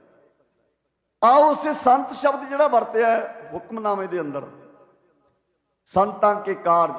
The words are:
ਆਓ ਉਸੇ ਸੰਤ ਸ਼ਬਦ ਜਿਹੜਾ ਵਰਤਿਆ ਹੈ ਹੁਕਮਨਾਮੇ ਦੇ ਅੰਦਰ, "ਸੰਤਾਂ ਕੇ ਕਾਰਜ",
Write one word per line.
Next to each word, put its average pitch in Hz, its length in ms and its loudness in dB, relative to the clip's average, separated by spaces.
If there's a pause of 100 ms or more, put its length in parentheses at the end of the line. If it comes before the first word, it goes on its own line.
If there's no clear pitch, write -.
(1200)
ਆਓ 294 280 6
ਉਸੇ 302 220 -4
ਸੰਤ 262 380 2
ਸ਼ਬਦ 277 380 -4
ਜਿਹੜਾ 285 180 2
ਵਰਤਿਆ 233 400 0
ਹੈ - 460 -4
ਹੁਕਮਨਾਮੇ 202 540 -6
ਦੇ 175 120 -6
ਅੰਦਰ, 143 280 -8 (1400)
"ਸੰਤਾਂ 208 500 0
ਕੇ 196 200 -6
ਕਾਰਜ", 170 420 0